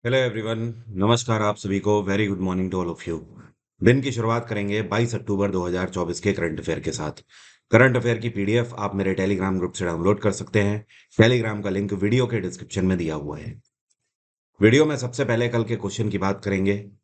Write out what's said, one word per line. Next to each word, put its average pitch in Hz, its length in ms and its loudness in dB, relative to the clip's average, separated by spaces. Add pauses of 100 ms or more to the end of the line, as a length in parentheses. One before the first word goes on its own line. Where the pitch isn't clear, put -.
Hello 123 160 2
everyone, 113 420 -2 (360)
नमस्कार 110 440 2
आप 104 140 0
सभी 98 240 -2
को, 101 120 0 (120)
very 98 240 0
good 98 140 -4
morning 92 280 -2
to 90 80 -2
all 87 100 -2
of 82 140 -8
you। 82 160 -6 (640)
दिन 123 200 8
की 135 100 -2
शुरुआत 117 380 -2
करेंगे 104 340 -2
बाईस 113 320 0
अक्टूबर 101 360 -2
दो 90 140 -2
हज़ार 90 240 -2
चौबीस 87 300 -4
के 101 140 0
करंट 80 260 -2
अफेयर 78 200 -4
के 78 120 -4
साथ। 76 300 -8 (500)
करंट 120 260 6
अफेयर 120 200 0
की 117 120 -4
पीडीएफ़ 113 460 0
आप 101 200 -4
मेरे 95 200 0
Telegram 95 420 0
ग्रुप 90 160 -2
से - 120 -6
डाउनलोड 87 340 0
कर 104 120 0
सकते 101 300 -2
हैं। 104 240 -2 (320)
Telegram 113 460 4
का 101 60 -4
लिंक 98 240 -2
वीडियो 104 340 0
के 120 120 -2
डिस्क्रिप्शन 92 460 -6
में 92 120 2
दिया 80 180 -4
हुआ 76 220 -8
है। 76 140 -12 (1080)
वीडियो 120 260 8
में 151 120 0
सबसे 123 280 -2
पहले 117 240 2
कल 117 140 0
के 113 120 -2
क्वेश्चन 104 340 -4
की 98 80 -2
बात 95 280 0
करेंगे। 98 320 0 (260)